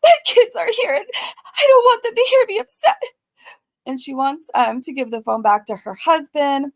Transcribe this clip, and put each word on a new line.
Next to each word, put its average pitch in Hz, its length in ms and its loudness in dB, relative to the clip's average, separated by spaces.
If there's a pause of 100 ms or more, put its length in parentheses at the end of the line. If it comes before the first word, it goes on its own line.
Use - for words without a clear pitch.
My 679 120 8 (100)
kids - 320 2
are - 160 -4
here 427 220 -2
and 440 200 -4
I - 540 -8
don't 508 160 6
want 466 180 4
them 466 120 -6
to 480 140 0
hear 508 180 4
me 403 120 -6
upset. - 440 -2 (840)
And 262 140 -8
she 269 140 -12
wants, 277 400 -4
um, 240 280 0
to 302 100 -14
give 254 180 -8
the 226 120 -8
phone 220 200 -6
back 208 240 0
to 214 100 -8
her - 180 -14
husband. 285 800 -2